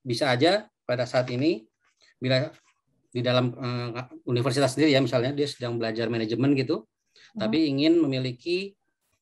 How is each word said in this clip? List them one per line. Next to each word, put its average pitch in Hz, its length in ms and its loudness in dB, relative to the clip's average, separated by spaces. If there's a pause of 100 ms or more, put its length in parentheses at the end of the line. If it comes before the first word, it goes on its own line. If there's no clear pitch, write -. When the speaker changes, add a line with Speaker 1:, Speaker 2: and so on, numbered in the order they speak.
Speaker 1:
bisa 127 320 0
aja 170 320 2 (160)
pada 123 240 -2
saat 127 240 0
ini 151 400 -2 (480)
bila 127 320 0 (640)
di 120 80 -4
dalam, 123 320 2
eh, 123 560 -8 (160)
universitas 127 480 0
sendiri 143 240 4
ya, 135 80 4
misalnya 127 320 0
dia 143 80 0
sedang 120 320 -6
belajar 113 320 -2
manajemen 117 480 0
gitu, 135 320 -2 (480)
Speaker 2:
Hmm. 110 80 -2
Speaker 1:
tapi 151 240 2
ingin 160 320 4
memiliki, 135 720 -4 (480)